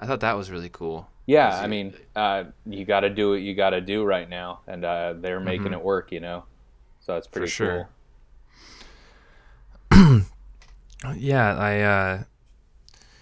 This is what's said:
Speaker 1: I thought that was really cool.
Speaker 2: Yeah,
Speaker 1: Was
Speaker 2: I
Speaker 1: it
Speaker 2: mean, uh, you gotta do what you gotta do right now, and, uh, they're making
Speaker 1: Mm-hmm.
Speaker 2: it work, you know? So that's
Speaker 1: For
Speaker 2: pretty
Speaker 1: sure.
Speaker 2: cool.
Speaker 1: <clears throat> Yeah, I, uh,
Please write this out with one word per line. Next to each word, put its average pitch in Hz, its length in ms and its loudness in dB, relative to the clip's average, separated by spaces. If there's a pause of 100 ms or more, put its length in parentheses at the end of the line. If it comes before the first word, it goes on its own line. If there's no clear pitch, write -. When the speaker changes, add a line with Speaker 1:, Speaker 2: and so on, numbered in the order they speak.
Speaker 1:
I 110 60 -12
thought 127 140 -6
that 110 160 -2
was 95 140 -10
really 87 200 -12
cool. 80 380 -10 (180)
Speaker 2:
Yeah, 135 240 4
Speaker 1:
Was 92 100 -4
Speaker 2:
I 104 60 -4
Speaker 1:
it - 20 -4
Speaker 2:
mean, 101 260 -6 (220)
uh, 98 280 -2 (200)
you 98 220 -10
gotta 101 240 2
do 101 200 0
what 98 120 0
you 98 120 -8
gotta 95 280 0
do 101 220 -4
right 90 240 -2
now, 90 380 -12
and, 87 180 -10
uh, 87 300 -4
they're 90 260 -8
making 92 320 -6
Speaker 1:
Mm-hmm. - 20 -6
Speaker 2:
it 82 80 -10
work, 95 280 -2
you 85 100 -10
know? 87 240 -12 (560)
So 90 140 -8
that's 82 180 -8
Speaker 1:
For 90 140 -8
Speaker 2:
pretty - 0 -
Speaker 1:
sure. 90 440 -4
Speaker 2:
cool. - 0 - (2000)
Speaker 1:
<clears throat> 143 480 8 (800)
Yeah, 127 400 0
I, 104 260 0
uh, 98 420 0 (960)